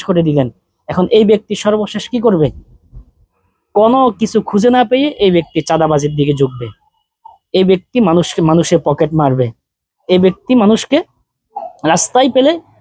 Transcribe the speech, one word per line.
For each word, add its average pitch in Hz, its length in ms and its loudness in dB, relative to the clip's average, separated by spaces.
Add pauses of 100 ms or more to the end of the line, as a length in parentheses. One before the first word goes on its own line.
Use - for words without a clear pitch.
করে 175 180 0
দিলেন, 147 260 0 (400)
এখন 175 220 -2
এই 220 140 4
ব্যক্তি 208 320 0
সর্বশেষ 208 520 -4
কি 247 120 -6
করবে? 180 280 0 (1300)
কোনো 226 240 2 (200)
কিছু 220 240 -2
খুঁজে 208 280 0
না 254 140 2
পেয়ে 269 240 0 (120)
এই 196 120 2
ব্যক্তি 165 300 -2
চাঁদাবাজির 151 540 0
দিকে 143 180 0
ঝুঁকবে, 127 320 -4 (880)
এই 190 100 2
ব্যক্তি 185 360 -2
মানুষকে, 170 420 0
মানুষের 160 420 2
পকেট 151 280 -2
মারবে, 135 340 0 (640)
এই 180 100 2
ব্যক্তি 185 380 0
মানুষকে 220 420 2 (840)
রাস্তায় 240 480 2
পেলে 269 200 2 (280)